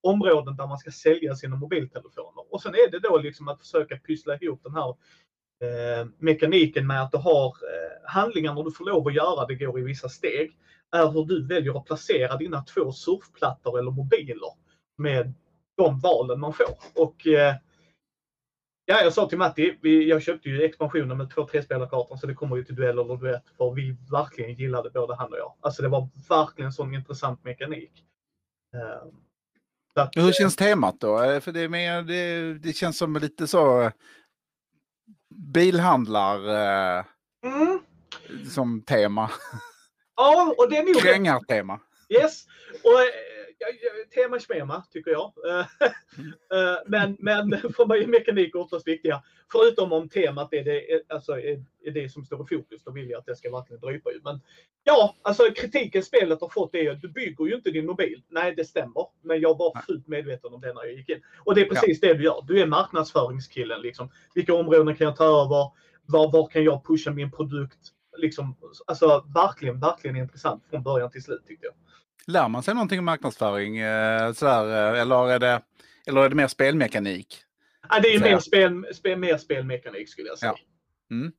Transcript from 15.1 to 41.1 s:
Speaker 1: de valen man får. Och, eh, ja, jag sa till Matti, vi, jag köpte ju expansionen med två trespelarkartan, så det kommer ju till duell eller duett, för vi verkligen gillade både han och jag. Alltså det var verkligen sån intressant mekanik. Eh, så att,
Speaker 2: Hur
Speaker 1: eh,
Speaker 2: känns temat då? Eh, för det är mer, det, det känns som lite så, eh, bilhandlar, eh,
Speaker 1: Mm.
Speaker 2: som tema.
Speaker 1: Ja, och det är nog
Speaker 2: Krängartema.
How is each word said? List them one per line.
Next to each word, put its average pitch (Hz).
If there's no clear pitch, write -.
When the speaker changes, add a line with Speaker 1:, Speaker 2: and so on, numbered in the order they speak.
Speaker 1:
de 147
valen 131
man 156
får. -
Och, 160
eh, 143
ja, 208
jag 165
sa 208
till 175
Matti, 165
vi, 156
jag 156
köpte 160
ju 139
expansionen 147
med 131
två 143
trespelarkartan, 131
så 135
det 135
kommer 131
ju 127
till 127
duell 123
eller 123
duett, 123
för 127
vi 131
verkligen 143
gillade 123
både 123
han 120
och -
jag. -
Alltså 139
det 135
var 135
verkligen 156
sån 135
intressant 135
mekanik. 151
Eh, 113
så 143
att, 135
Speaker 2:
Hur 175
Speaker 1:
eh, 185
Speaker 2:
känns 190
temat 190
då? 110
Eh, 139
för 175
det 165
är 160
mer, 175
det, 170
det 156
känns 175
som 160
lite 151
så, 139
eh, 110
bilhandlar, 139
eh, 92
Speaker 1:
Mm. 302
Speaker 2:
som 117
tema. 110
Speaker 1:
Ja, 302
och 247
det 302
är 311
nog 262
Speaker 2:
Krängartema. 135